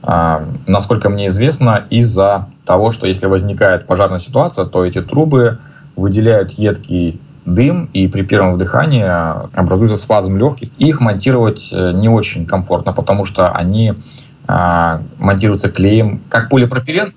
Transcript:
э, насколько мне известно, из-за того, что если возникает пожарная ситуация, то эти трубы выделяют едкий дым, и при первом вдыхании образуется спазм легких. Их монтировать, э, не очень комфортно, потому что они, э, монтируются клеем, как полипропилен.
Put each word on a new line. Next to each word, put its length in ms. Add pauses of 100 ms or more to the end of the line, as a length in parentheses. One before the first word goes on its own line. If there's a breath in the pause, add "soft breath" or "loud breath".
э, 380 (260)
насколько 440
мне 180
известно, 640
из-за 560 (180)
того, 260
что 160
если 220
возникает 580
пожарная 320
ситуация, 480
то 180
эти 160
трубы 580 (360 loud breath)
выделяют 640
едкий 640 (260)
дым, 480
и 140
при 140
первом 320
вдыхании 520 (500)
образуется 400
спазм 400
легких. 420
Их 220
монтировать, 720
э, 200
не 160
очень 380
комфортно, 460
потому 320
что 240
они, 460 (540 loud breath)
э, 500 (200)
монтируются 500
клеем, 600
как 200
полипропилен. 680